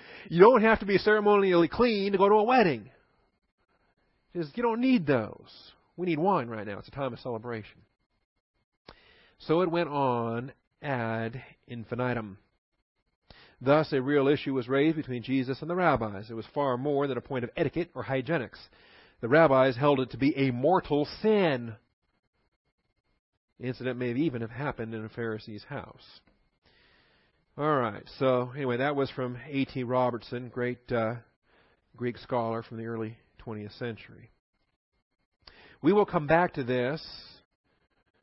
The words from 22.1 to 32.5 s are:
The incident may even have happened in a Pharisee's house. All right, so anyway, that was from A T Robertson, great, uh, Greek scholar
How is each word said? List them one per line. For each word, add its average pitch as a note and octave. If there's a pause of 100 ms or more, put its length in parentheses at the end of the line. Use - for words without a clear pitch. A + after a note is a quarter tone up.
The B2+
incident B2+
may B2
even B2
have A2+
happened A#2
in A2
a A2
Pharisee's A2
house. - (1400)
All D3+
right, A2 (160)
so B2+
anyway, B2+
that C#3+
was C#3
from B2 (140)
A C#3
T B2+
Robertson, B2
great, B2
uh, A#2 (800)
Greek A#2+
scholar A#2